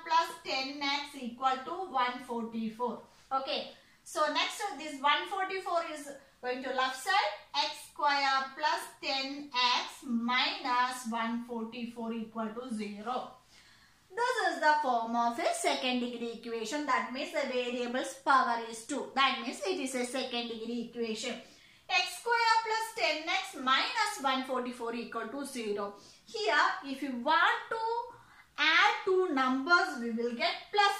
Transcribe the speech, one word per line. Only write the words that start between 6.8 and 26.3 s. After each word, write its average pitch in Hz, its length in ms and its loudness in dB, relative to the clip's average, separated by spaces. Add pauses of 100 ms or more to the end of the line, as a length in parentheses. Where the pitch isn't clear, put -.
side. 392 100 2 (420)
X 294 360 -2
square 277 540 2 (120)
plus 302 240 2 (220)
ten 277 480 -4 (260)
x - 260 -6
minus 247 1040 0
one 226 380 -2
forty-four 233 680 -6
equal 220 340 -4
to 233 280 -6
zero. 214 580 -6 (840)
This 453 380 2
is - 80 -4
the 302 220 8
form 233 320 0
of 233 240 2
a - 200 2
second 254 420 0
degree 233 380 -6
equation. 233 460 -4
That 247 260 0
means 285 200 -6
the 285 200 0
variable's 247 600 -2 (100)
power 240 360 6 (100)
is 226 160 -12
two. 262 300 -4
That 254 260 4
means 240 240 -6
it 370 140 0
is 262 160 -4
a 247 100 0
second 240 440 -4
degree 226 440 -6
equation. 226 400 -4 (560)
X 359 300 0
square 466 340 4 (100)
plus 440 320 -2
ten 311 280 0
x 370 360 -4
minus 285 600 2
one 262 220 0
forty-four 247 500 -4
equal 226 360 -6
to 277 140 -6
zero. 208 520 -4 (300)
Here, 415 360 2 (240)